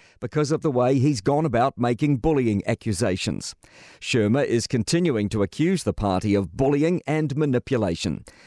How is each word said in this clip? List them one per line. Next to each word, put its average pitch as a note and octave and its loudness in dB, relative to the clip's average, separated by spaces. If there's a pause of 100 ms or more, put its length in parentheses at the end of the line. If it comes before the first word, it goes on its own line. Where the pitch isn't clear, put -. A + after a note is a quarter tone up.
(220)
because D3+ -2
of - -2
the D#3+ 0
way B2 2
he's C#3 2
gone C#3+ 0
about C3 0
making B2 0
bullying B2 0
accusations. G2 -4 (440)
Sharma A#2 2
is A#2 0
continuing B2 0
to G#2 0
accuse E3 0
the G#2 -2
party G2 0
of G2 0
bullying D3 2
and D3+ -2
manipulation. A#2+ -2 (240)